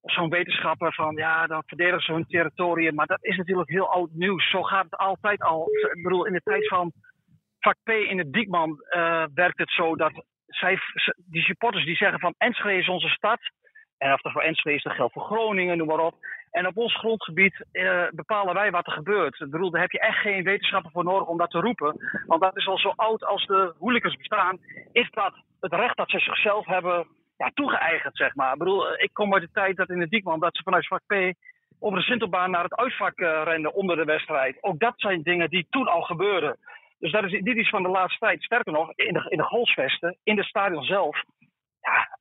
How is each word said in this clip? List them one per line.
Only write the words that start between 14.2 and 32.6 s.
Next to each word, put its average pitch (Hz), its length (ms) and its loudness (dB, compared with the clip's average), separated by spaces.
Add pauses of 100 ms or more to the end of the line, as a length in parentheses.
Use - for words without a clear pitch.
dat 147 100 -6
voor 143 100 -2
Enschede 156 340 0
is, 135 80 -4
dat - 100 -4
geldt 123 200 0
voor - 100 -10
Groningen, 196 540 0
noem 160 100 0
maar 156 180 0
op. 170 100 -2 (360)
En 180 160 0
op 185 100 -4
ons 233 200 0
grondgebied, 196 760 0
eh, 185 400 0
bepalen 190 420 -2
wij 202 180 2
wat 175 160 0
er 160 60 -8
gebeurt. 156 460 0
Ik 143 100 -10
bedoel, 165 220 -2
daar 165 100 0
heb 180 100 0
je - 80 -4
echt 214 180 0
geen 196 260 0
wetenschapper 190 480 0
voor 170 120 -2
nodig 185 240 2
om 170 100 -2
dat 170 120 0
te 170 100 -2
roepen. 170 360 0 (320)
Want 160 140 4
dat 190 160 2
is 190 100 -2
al 190 100 0
zo 196 180 2
oud 220 280 0
als - 220 -2
de 190 340 2
hooligans 202 360 0
bestaan, 185 420 0 (340)
is - 200 2
dat 202 220 -2 (260)
het 170 140 -4
recht 214 240 0
dat 180 120 -2
ze 185 100 0
zichzelf 208 460 0
hebben, 175 420 0 (300)
ja, - 160 -4
toegeëigend, 160 640 0
zeg 135 180 0
maar. 131 180 0
Ik 143 60 -4
bedoel, 185 320 2
eh, - 120 -2
ik 202 100 -4
kom 202 200 0
uit 190 100 4
de 165 100 -14
tijd 190 240 0
dat 185 120 0
in 180 100 -2
de 170 100 0
Diekman, 170 300 0
dat 165 180 0
ze - 60 -8
vanuit 180 240 2
vak 185 200 -4
P 214 60 0 (680)
over 196 200 -2
de 165 60 0
Sintelbaan 185 460 0
naar 175 120 0